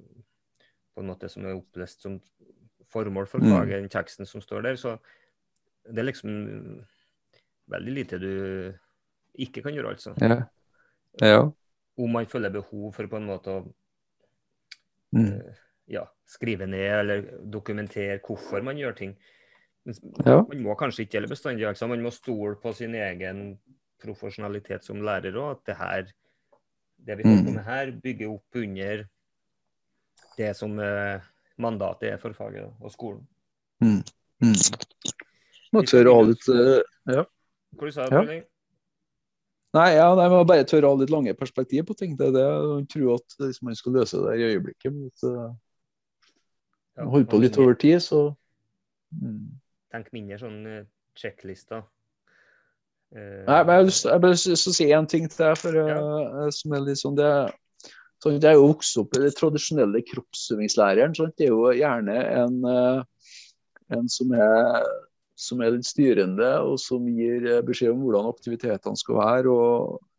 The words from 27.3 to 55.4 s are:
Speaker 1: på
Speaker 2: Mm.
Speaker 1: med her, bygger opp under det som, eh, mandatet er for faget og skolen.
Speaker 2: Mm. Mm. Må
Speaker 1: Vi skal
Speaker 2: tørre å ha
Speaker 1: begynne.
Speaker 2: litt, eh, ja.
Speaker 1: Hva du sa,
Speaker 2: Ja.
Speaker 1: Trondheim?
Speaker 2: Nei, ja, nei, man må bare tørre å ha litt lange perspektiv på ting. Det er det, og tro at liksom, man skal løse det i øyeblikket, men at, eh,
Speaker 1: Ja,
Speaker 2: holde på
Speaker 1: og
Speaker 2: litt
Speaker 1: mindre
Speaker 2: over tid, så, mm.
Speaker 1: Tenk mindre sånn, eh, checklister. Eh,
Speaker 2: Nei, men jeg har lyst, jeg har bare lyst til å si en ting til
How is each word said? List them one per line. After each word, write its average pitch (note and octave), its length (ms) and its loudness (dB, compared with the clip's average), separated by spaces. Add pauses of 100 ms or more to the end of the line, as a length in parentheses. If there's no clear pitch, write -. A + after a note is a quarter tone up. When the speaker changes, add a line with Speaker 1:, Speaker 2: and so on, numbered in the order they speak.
Speaker 1:
på - 60 -2
Speaker 2:
Mm. - 60 -6
Speaker 1:
med G2+ 80 -10
her, C3 280 -10
bygger A2+ 420 -12
opp - 220 -18
under G#2 520 -10 (1300)
det G#2+ 180 -6
som, G#2+ 240 -10
eh, G2+ 400 -6 (400)
mandatet G#2+ 540 -6
er G2 40 -12
for G#2+ 160 -12
faget G#2 380 -16 (100)
og G#2+ 100 -18
skolen. G#2+ 360 -16 (560)
Speaker 2:
Mm. G#2+ 200 2 (380)
Mm. A2+ 140 6 (1160)
Må A3 80 6
Speaker 1:
Vi B2+ 60 0
skal B2 160 8
Speaker 2:
tørre B2 80 10
å B2 40 10
ha A#2 80 10
Speaker 1:
begynne. G#2+ 40 6
Speaker 2:
litt, A#2 220 0 (580)
eh, B2+ 80 -2
ja. D#3+ 100 0 (500)
Speaker 1:
Hva D3 100 -12
du D3+ 60 -8
sa, C#3+ 120 -8
Speaker 2:
Ja. C3 60 -4
Speaker 1:
Trondheim? E3 340 0 (1300)
Speaker 2:
Nei, E3+ 220 6
ja, E3+ 200 8
nei, F3+ 120 6
man F3+ 180 8
må - 20 2
bare D#3+ 180 8
tørre D3+ 180 4
å C#3 120 6
ha C3 40 0
litt C3+ 100 0
lange C#3+ 240 0
perspektiv C3 520 -4
på G#3 100 -8
ting. E3 220 -8
Det C#3 100 0
er C3+ 40 2
det, C3 120 2
og D3 460 -2
tro C3 240 0
at A#2+ 100 -4 (160)
liksom, C3+ 240 -8
man A#2 120 -8
skal B2+ 180 -6
løse A2+ 260 0
det A2 200 -2
i A2+ 200 0
øyeblikket, C3 340 -8
men C#3+ 120 -12
at, - 180 -14
eh, A#2+ 300 -6 (1400)
Speaker 1:
Ja, A#2+ 80 -10
Speaker 2:
holde B2+ 200 4
på - 100 -2
Speaker 1:
og G#2+ 60 6
Speaker 2:
litt B2+ 120 4
Speaker 1:
mindre C3+ 100 4
Speaker 2:
over B2+ 120 8
tid, D#3 260 4
så, D3 340 0 (800)
mm. G#2+ 320 -10 (460)
Speaker 1:
Tenk A2+ 200 -14
mindre G2+ 260 -12
sånn, G#2+ 280 -14
eh, G#2+ 160 -14 (320)
checklister. G#2+ 680 -14 (1300)
Eh, G2+ 320 -18
Speaker 2:
Nei, D3+ 180 4
men D#3 40 2
jeg F3 80 6
har F#3+ 80 8
lyst, F#3 220 2
jeg A#2+ 80 2
har F3 60 4
bare F3+ 120 6
lyst E3+ 120 2
til F3+ 280 0
å E3+ 40 -2
si D3+ 160 4
en D#3 160 4
ting D#3+ 200 -2
til - 180 -14